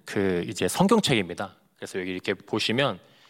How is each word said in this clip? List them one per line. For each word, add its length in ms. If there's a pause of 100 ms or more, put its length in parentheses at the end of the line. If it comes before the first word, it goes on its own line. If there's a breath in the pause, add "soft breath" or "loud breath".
그 420
이제 220
성경책입니다. 880 (200)
그래서 220
여기 140
이렇게 220
보시면 680 (280 soft breath)